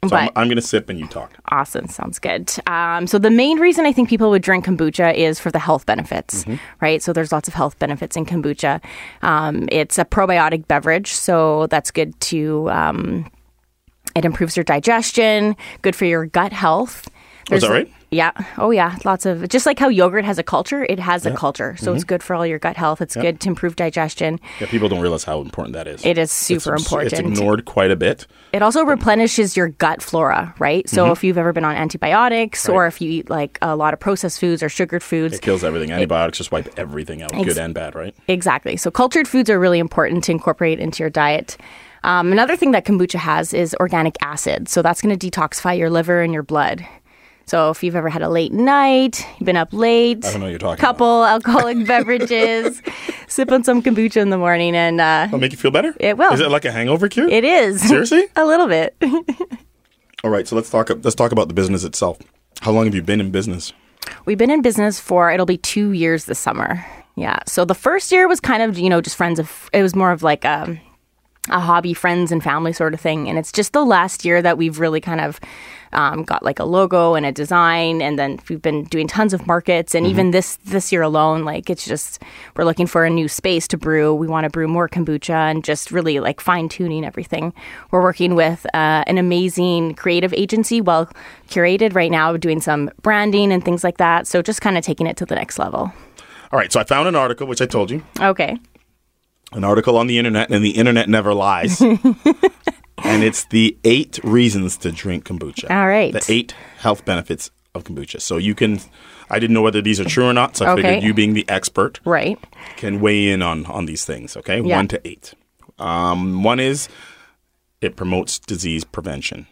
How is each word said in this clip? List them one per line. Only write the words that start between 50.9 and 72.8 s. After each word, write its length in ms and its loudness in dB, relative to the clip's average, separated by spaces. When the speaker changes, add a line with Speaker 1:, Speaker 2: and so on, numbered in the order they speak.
Speaker 1:
about. 120 4
Speaker 2:
alcoholic 520 2
Speaker 1:
<laughs> 80 4
Speaker 2:
beverages, 880 0
sip 240 0
on 100 4
some 220 2
kombucha 320 2
in 140 4
the 60 2
morning, 380 2
and, 260 2
uh, 280 4
Speaker 1:
It'll 100 -2
make 140 0
you 60 -14
feel 120 2
better? 300 0
Speaker 2:
it 180 0
will. 140 6
Speaker 1:
Is 80 2
it 100 2
like 140 2
a 80 -2
hangover 360 0
cure? 200 0
Speaker 2:
It 160 4
is. 420 4
Speaker 1:
Seriously? 440 6
Speaker 2:
<laughs> 40 -20
A 100 4
little 220 4
bit. 340 0
<laughs> 1200 -6
Speaker 1:
All 60 2
right, 180 0
so 80 -2
let's 140 -2
talk, 200 0
let's 240 -2
talk 180 2
about 160 2
the 60 -8
business 300 0
itself. 340 -4
How 100 0
long 140 4
have 80 0
you 80 -2
been 180 0
in 100 -4
business? 420 -4
Speaker 2:
We've 140 -2
been 120 4
in 120 2
business 360 2
for, 320 2
it'll 160 2
be 120 0
two 340 -2
years 320 0
this 140 -6
summer. 460 -4
Yeah. 300 -4
So 180 0
the 100 0
first 380 0
year 160 6
was 120 2
kind 220 0
of, 160 -2
you 120 2
know, 100 4
just 160 -8
friends 220 0
of, 340 -8
it 100 4
was 120 2
more 160 4
of 120 -2
like 220 2
a, 360 -2
a 120 0
hobby, 340 2
friends 380 0
and 100 0
family 300 -2
sort 200 -2